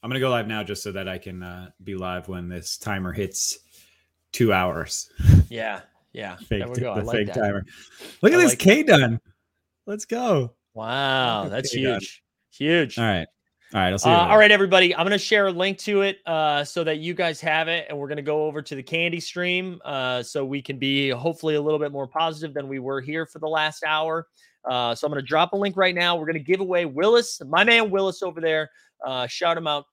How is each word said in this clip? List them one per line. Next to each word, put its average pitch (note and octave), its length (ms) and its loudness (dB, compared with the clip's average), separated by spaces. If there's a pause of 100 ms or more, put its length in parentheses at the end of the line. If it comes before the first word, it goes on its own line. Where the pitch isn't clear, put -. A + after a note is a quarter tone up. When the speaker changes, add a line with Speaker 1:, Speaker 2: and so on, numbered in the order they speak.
Speaker 1:
I'm A#2 80 -8
gonna C3 100 -2
go C3 100 0
live A#2 160 0
now G#2+ 160 -4
just G2 220 -8
so G2+ 80 -8
that F#2+ 160 -8
I F#2 100 -8
can, F2+ 240 -14
uh, F2+ 280 -14 (120)
be F#2+ 140 -10
live F2+ 320 -8
when F2+ 200 -8
this F2 300 -10
timer F#2 340 -6
hits - 460 -6 (720)
two A#2 220 4
hours. F#2 580 -2 (380)
Speaker 2:
Yeah, A2 320 -6 (320)
yeah. G2 240 -10
Speaker 1:
Fake - 240 -6
Speaker 2:
There A#2+ 80 -6
we B2 60 -10
Speaker 1:
t-, B2 80 -4
Speaker 2:
go. A#2+ 100 -4
I G2 80 -4
Speaker 1:
the G#2 60 -6
Speaker 2:
like A#2 120 -2
Speaker 1:
fake G#2 100 0
Speaker 2:
that. F2+ 60 -8
Speaker 1:
timer. G2+ 300 -2 (580)
Look A3+ 100 8
at F4 60 6
Speaker 2:
I F4+ 40 8
Speaker 1:
this D4 100 6
Speaker 2:
like - 80 0
Speaker 1:
K A3 240 6
Speaker 2:
that. G#3 140 8
Speaker 1:
done. A#2 220 2 (680)
Let's G#3 180 -8
go. G#3 500 0 (200)
Speaker 2:
Wow, B2 680 0
Speaker 1:
Look - 20 -6
at G2 100 -6
Speaker 2:
that's C3+ 180 -6
Speaker 1:
K B2 80 -2
done. C3 180 0
Speaker 2:
huge. - 220 -16 (280)
Huge. D3+ 480 0
Speaker 1:
All A#2 60 0
right. F#2 220 0 (460)
All G#2 80 0
right, F#2 100 4
I'll F#2+ 80 -2
see D#3 100 2
you E3 60 8
Speaker 2:
Uh, F3 40 6
Speaker 1:
over E3+ 40 6
Speaker 2:
all F3 80 2
Speaker 1:
there. G#3+ 80 8
Speaker 2:
right, G#3 140 8
everybody. F#3 420 4
I'm E3 100 0
gonna G3+ 140 0
share G3+ 280 2
a F#3+ 60 0
link F#3+ 260 -2
to G3 240 0
it, G3 240 -2
uh, D#3 360 0
so D#3+ 220 -4
that D#3 140 -2
you E3 160 -6
guys E3 260 -2
have D#3+ 280 0
it, E3 200 -2
and D3 100 -8
we're C#3+ 100 -8
gonna D3 140 -6
go D3+ 220 0
over D3+ 180 -4
to D3 140 -12
the C3+ 60 -10
Candy E3+ 360 -2
stream, F3+ 680 -6
uh, B2+ 380 -4
so C#3 220 -4
we C3+ 180 -6
can C#3 160 -10
be C#3 300 0
hopefully D#3 480 -2
a D3 60 0
little D3+ 180 0
bit D3 100 -4
more C#3 160 -8
positive D#3 480 -4
than C#3 140 -6
we C3+ 120 -6
were C3+ 200 -6
here D3+ 260 -6
for - 140 -20
the D#3 80 -6
last D#3 360 -2
hour. D#3+ 440 -2 (360)
Uh, B2 300 -2
so D3+ 120 -6
I'm D3 60 0
gonna C#3 100 -4
drop D#3 320 2
a - 20 -2
link G3 200 -2
right F#3 180 2
now. F3 220 2
We're D#3 100 -4
gonna D#3+ 120 -4
give E3+ 220 0
away F3+ 260 0
Willis, G#3 640 2
my E3+ 160 4
man A3+ 260 4
Willis F#3+ 320 -2
over E3 180 -6
there. D#3 300 0 (340)
Uh, B2+ 220 -4
shout E3+ 320 0
him E3 80 -6
out. D3 260 -2